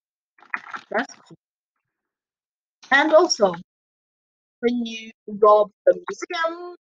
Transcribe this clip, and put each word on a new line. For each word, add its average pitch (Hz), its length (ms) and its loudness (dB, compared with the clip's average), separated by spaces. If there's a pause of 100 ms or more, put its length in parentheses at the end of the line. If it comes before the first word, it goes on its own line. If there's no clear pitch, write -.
(920)
That's 220 240 -6
cool. - 220 -20 (1500)
And 294 220 2
also, 311 420 4 (1040)
when 240 260 -4
you 226 240 -14 (160)
rob 208 440 2 (160)
the - 80 6
museum 349 920 -8